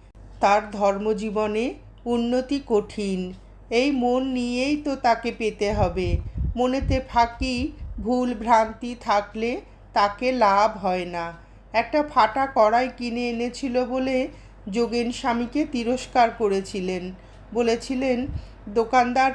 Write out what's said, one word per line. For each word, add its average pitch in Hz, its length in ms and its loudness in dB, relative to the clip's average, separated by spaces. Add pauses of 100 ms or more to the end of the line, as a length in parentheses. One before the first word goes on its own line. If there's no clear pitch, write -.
(400)
তার 208 320 4
ধর্মজীবনে 214 1040 0 (320)
উন্নতি 247 600 0
কঠিন। 196 680 -2 (360)
এই 262 220 2
মন 254 340 2
নিয়েই 254 520 -2
তো 294 180 -4
তাকে 233 420 0
পেতে 208 360 -2
হবে। 185 440 0 (380)
মনেতে 254 540 0
ফাঁকি, 247 600 0 (280)
ভুল 247 340 0
ভ্রান্তি 220 680 2
থাকলে 220 600 -2 (320)
তাকে 208 380 2
লাভ 208 460 4
হয় 185 280 -2
না। 170 280 -6 (400)
একটা 240 300 2
ফাটা 269 520 2
কড়াই 240 420 4
কিনে 240 320 -4
এনেছিল 240 560 -2
বলে 262 420 0 (440)
যোগেন 233 400 -2
স্বামীকে 247 540 -2
তিরস্কার 240 640 0
করেছিলেন। 190 800 -2 (420)
বলেছিলেন, 247 760 0 (420)
"দোকানদার 247 640 2